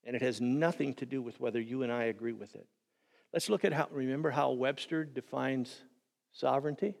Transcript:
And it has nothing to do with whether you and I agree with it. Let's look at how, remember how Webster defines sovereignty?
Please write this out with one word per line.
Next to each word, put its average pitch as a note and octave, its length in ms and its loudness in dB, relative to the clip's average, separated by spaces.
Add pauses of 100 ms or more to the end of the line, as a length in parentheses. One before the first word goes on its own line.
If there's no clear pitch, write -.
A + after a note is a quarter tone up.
And A#2+ 140 -4
it A2+ 60 0
has A#2 180 0
nothing C#3 540 2
to - 100 -8
do C3 160 -4
with A#2 180 -10
whether A#2 220 0
you B2 220 -4
and A#2+ 100 0
I A#2+ 120 0
agree A#2 280 -2
with G#2 220 -12
it. G2 120 -16 (680)
Let's E3+ 160 0
look G#3 160 4
at E3 80 4
how, D3 180 2
remember C#3 380 0
how C3+ 220 4
Webster C#3 520 0
defines C3 720 -2 (560)
sovereignty? D3 680 0